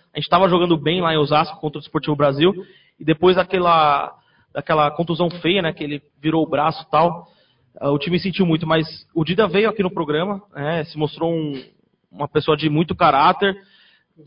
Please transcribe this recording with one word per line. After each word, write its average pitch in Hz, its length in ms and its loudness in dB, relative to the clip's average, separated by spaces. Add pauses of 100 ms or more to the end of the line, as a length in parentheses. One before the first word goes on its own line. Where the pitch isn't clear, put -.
(140)
A 147 60 -8
gente 147 100 -6
tava 185 180 4
jogando 175 300 4
bem 156 240 -2
lá 165 120 0
em 156 40 0
Osasco 151 420 0
contra 151 200 -8
o - 20 -20
Desportivo 147 340 -4
Brasil, 147 380 2 (440)
e 165 60 -20
depois 170 320 2
daquela, 170 800 2 (400)
daquela 151 380 0
contusão 170 380 -2
feia, 170 320 -2
né, 160 120 -2
que 160 100 -10
ele 143 180 -8 (200)
virou 156 220 0
o 151 60 -6
braço 151 340 -2
e - 80 -18
tal, 165 360 2 (520)
ah, 139 120 -2
o 147 60 2
time 170 220 -2
sentiu 190 260 -2
muito, 170 220 0
mas 160 180 2 (300)
o 160 80 0
Dida 185 240 0
veio 202 220 2
aqui 214 120 -4
no 180 120 -2
programa, 170 480 -4 (120)
né, 151 300 -4
se 151 140 -14
mostrou 156 340 -4
um, 156 220 -4 (580)
uma 143 160 -8
pessoa 151 300 0
de 156 120 0
muito 160 240 0
caráter, 180 600 2 (720)